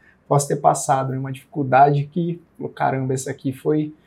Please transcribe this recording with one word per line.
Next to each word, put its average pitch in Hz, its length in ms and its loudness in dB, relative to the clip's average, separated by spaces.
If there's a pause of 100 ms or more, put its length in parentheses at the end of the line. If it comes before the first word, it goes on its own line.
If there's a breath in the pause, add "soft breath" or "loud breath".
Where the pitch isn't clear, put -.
(280 soft breath)
possa 143 180 2
ter 151 100 -2
passado, 139 540 0
né, 131 80 -6
uma 135 140 -8
dificuldade 143 800 2
que, 170 280 -4 (160)
falou, - 160 -8
"Caramba, 135 400 -2
essa 131 180 -4
aqui 135 220 -6
foi 151 400 -2 (140 soft breath)